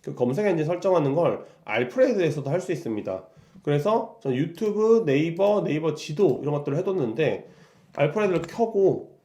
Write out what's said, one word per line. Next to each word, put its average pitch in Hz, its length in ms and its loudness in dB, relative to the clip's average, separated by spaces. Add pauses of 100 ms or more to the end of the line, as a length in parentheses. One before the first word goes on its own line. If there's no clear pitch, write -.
그 - 140 -10
검색 139 320 0
엔진 160 180 2
설정하는 170 480 2
걸 147 320 0 (180)
알프레드에서도 143 840 0
할 170 120 0
수 180 100 -8
있습니다. 104 520 -6 (380)
그래서 175 640 0
전 135 100 -2
유튜브, 208 720 2
네이버, 170 560 2
네이버 156 320 -2
지도 151 480 0
이런 143 140 -2
것들을 143 240 -4
해뒀는데 147 680 -2 (480)
알프레드를 165 460 0
켜고 - 840 0